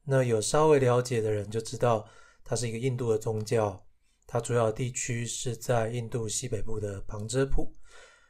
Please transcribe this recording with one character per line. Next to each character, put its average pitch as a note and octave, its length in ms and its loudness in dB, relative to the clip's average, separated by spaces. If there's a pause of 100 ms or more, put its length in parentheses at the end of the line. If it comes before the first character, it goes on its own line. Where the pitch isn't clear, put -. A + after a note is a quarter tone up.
那 C3+ 200 2
有 A#2 160 2
稍 D3+ 280 4
微 D3+ 100 8
了 B2 240 4
解 A#2+ 180 -2
的 G#2+ 120 0
人 G#2 180 -4
就 A2+ 100 -4
知 - 200 -8
道， A2+ 280 2 (360)
它 - 120 -4
是 A2+ 140 -2
一 - 20 -4
个 A2+ 60 -6
印 B2 180 -2
度 A#2+ 140 -2
的 G#2+ 80 4
宗 G#2+ 260 -4
教， G#2 440 -2 (400)
它 A#2+ 120 -4
主 A#2 140 -4
要 A#2 180 2
地 B2 200 -4
区 A#2 340 -4
是 A#2 320 -6
在 A2+ 320 0
印 A#2+ 180 -6
度 A2+ 220 -4
西 - 180 -4
北 G#2 140 -4
部 G#2+ 180 0
的 G2+ 280 -6
旁 G#2+ 200 -6
遮 C3 160 0
普。 C3+ 300 4 (560)